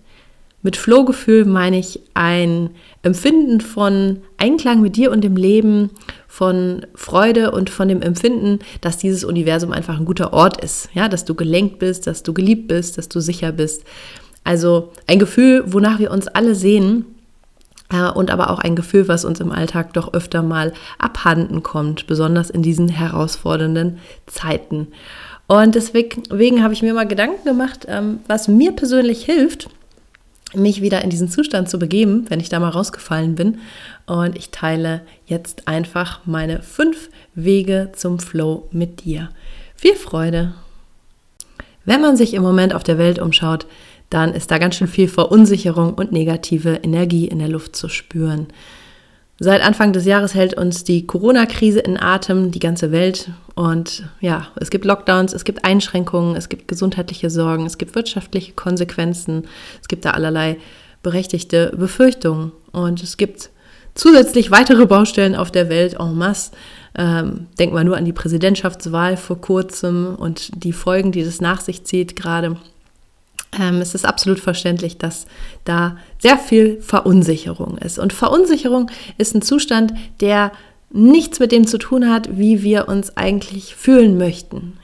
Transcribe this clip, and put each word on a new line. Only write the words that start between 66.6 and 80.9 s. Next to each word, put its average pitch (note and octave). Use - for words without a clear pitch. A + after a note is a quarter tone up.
Ähm, E3+
denk F3
mal E3
nur F3+
an E3+
die E3+
Präsidentschaftswahl F3
vor F3
kurzem F#3
und -
die E3+
Folgen, F#3
die F3
das E3+
nach F3+
sich -
zieht F3+
gerade. E3+
Ähm, F3+
es F3
ist F#3
absolut F#3+
verständlich, F3
dass -
da F3
sehr C4+
viel A3
Verunsicherung F3
ist. -
Und -
Verunsicherung B3+
ist A3
ein G#3
Zustand, A3+
der G3+